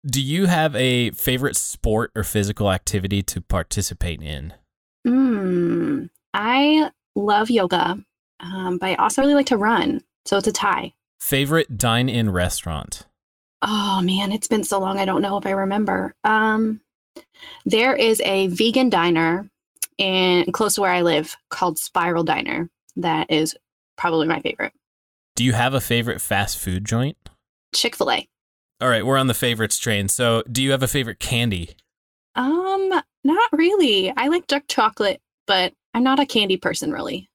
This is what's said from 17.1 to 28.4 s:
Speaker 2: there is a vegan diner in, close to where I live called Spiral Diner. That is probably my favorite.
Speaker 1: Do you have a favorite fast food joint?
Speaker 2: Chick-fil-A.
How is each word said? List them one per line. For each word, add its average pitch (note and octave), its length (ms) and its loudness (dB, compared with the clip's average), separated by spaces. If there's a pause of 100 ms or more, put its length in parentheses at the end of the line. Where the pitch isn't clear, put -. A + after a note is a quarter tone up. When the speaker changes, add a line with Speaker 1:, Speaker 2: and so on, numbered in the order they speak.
Speaker 2:
there A#3 300 2
is A3 300 2
a F#3+ 240 2
vegan A3+ 420 2
diner E3+ 580 2 (500)
in, F#3 520 2
close G3+ 240 0
to G#3 60 -2
where F#3+ 100 2
I F3+ 120 2
live D#3+ 340 0 (140)
called F3 280 -2
Spiral E3+ 460 -2
Diner. E3 440 -2 (280)
That D#3+ 340 -2
is D#3+ 260 0 (400)
probably D#3+ 300 0
my E3 140 -2
favorite. - 320 -6 (640)
Speaker 1:
Do A#2+ 80 0
you B2+ 80 4
have A#2+ 220 0
a B2+ 60 0
favorite A#2 400 -2
fast - 380 -2
food F#2+ 260 -6
joint? B2 320 -2 (580)
Speaker 2:
Chick-fil-A. - 540 -2 (520)